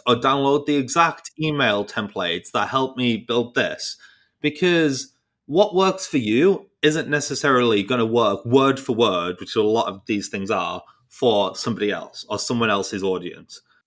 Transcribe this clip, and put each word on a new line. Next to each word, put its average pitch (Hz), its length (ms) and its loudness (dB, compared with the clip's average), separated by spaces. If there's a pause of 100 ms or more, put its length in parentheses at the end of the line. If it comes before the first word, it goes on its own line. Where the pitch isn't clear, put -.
or 123 80 4
download 139 500 2
the 147 100 0
exact 156 540 -2 (100)
email 131 460 0
templates 90 640 -6
that 104 180 -2
help 131 280 -2
me 120 200 0
build 117 360 -4
this." - 420 -4 (460)
Because 151 720 0 (320)
what 180 300 2
works 185 320 2
for 156 100 -2
you 131 500 2 (140)
isn't 151 280 0
necessarily 123 760 2
gonna 117 220 0
work 110 400 2
word 135 340 4
for 120 160 -4
word, 90 440 0
which - 160 -12
a 113 60 2
lot 110 260 2
of 95 200 -10
these 104 220 -4
things 98 200 -6
are, 90 320 -4 (280)
for 104 460 0
somebody 104 360 -2
else - 380 -10
or 104 100 -4
someone 113 300 0
else's 98 340 -2
audience. 90 580 -6 (260)